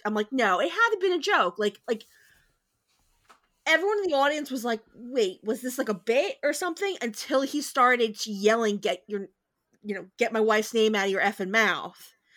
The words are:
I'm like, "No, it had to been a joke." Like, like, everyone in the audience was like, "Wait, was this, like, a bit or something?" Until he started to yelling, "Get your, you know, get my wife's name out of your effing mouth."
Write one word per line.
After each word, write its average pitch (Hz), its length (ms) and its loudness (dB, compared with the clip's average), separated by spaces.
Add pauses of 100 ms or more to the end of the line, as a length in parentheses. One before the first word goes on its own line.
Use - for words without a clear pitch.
I'm 208 80 -2
like, 214 180 -2
"No, 208 300 2
it 339 100 0
had 453 200 2
to 427 100 -2
been 370 120 2
a 349 60 0
joke." 269 400 0
Like, 208 280 -2
like, 220 180 -4 (1600)
everyone 359 380 2
in 370 60 0
the 294 80 0
audience 285 340 2
was 247 140 -6
like, 226 160 -2 (140)
"Wait, 233 480 -2
was 220 180 -2
this, 254 160 -8
like, 247 120 -4
a 214 40 0
bit 254 500 0
or 294 100 2
something?" 370 480 -4
Until 262 400 -2
he 277 200 -4
started 247 600 2
to 220 100 -8
yelling, 214 460 2
"Get 196 300 -4
your, 196 200 -8 (560)
you 208 120 -6
know, 180 120 -12 (100)
get 233 160 0
my 220 80 0
wife's 214 320 2
name 220 220 4
out 196 100 0
of 196 60 0
your 190 100 0
effing 196 300 -2
mouth." 196 640 -2 (240)